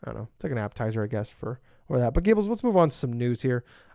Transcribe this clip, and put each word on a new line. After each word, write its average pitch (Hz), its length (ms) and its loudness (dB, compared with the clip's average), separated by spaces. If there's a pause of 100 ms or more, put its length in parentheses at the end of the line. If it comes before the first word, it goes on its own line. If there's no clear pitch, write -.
I - 80 -10
don't 113 80 -10
know. 110 160 -10
It's - 80 -14
like - 80 -4
an 123 60 -2
appetizer, 110 460 -2
I 104 40 -2
guess, 107 220 -4
for, - 300 -10 (280)
for 131 120 0
that. 120 160 2
But 170 80 2
Gables, 208 240 4
let's 220 160 -4
move 233 140 2
on 165 120 6
to - 60 -6
some 120 180 -4
news 120 280 -2
here. 123 220 0 (300)